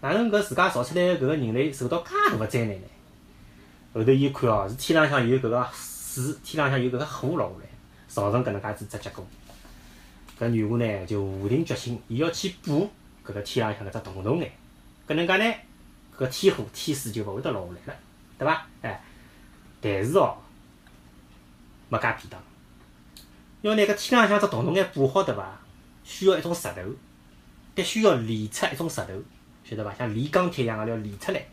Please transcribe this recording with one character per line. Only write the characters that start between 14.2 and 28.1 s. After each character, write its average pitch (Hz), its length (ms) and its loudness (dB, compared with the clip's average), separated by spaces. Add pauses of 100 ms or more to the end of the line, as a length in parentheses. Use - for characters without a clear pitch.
洞 123 160 0
眼。 160 120 -4 (560)
搿 151 80 -2
能 170 120 2
介 190 100 4
呢， 220 180 2 (640)
搿 - 20 -20
个 131 80 0
天 185 280 2
火、 117 180 -4
天 - 240 -4
水 120 160 -8
就 107 120 -4
勿 101 120 -6
会 123 60 -6
得 156 80 -2
落 92 180 -6
下 90 60 -12 (120)
来 - 80 -12
了， - 60 -20 (380)
对 135 80 0
伐？ 156 200 0 (160)
哎， 104 180 -8 (800)
但 98 240 0
是 143 140 2
哦， - 180 2 (1500)
没 113 100 -2
介 - 60 -4
便 - 260 -2
当。 - 100 -16 (1200)
要 214 120 2
拿 214 80 6
搿 202 120 4
天 240 260 2
浪 208 80 8
向 202 120 4
只 202 80 4
洞 117 160 0
洞 160 100 0
眼 190 180 4
补 139 140 2
好， 190 160 2
对 120 120 -2
伐？ 98 260 -10 (420)
需 - 240 -2
要 185 100 8
一 156 60 -2
种 170 120 -2
石 - 140 -6
头， 90 140 -8 (920)
必 190 80 -2
须 220 200 0
要 196 120 8